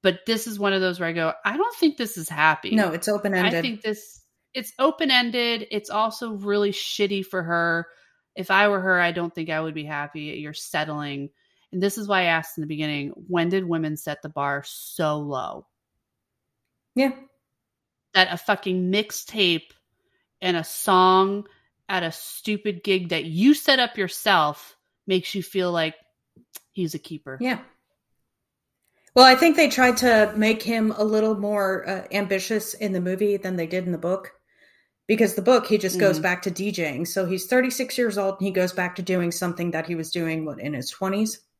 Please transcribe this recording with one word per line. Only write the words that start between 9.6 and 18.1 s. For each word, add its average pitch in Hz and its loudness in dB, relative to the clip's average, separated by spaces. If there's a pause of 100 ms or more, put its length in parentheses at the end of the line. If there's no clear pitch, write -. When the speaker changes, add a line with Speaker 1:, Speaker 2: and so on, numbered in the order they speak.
Speaker 1:
would 160 -6
be 151 -8
happy. 147 -8
You're 151 -10
settling. 147 -6 (420)
And 180 -2
this 202 0
is 208 -8
why 190 2
I - 0
asked 165 0
in 160 -6
the 151 -6
beginning, 147 -4 (180)
when 175 2
did 190 0
women 160 -2
set - -8
the 151 -12
bar 143 -4
so - -4
low? 147 -8 (1300)
Speaker 2:
Yeah. 262 2 (1000)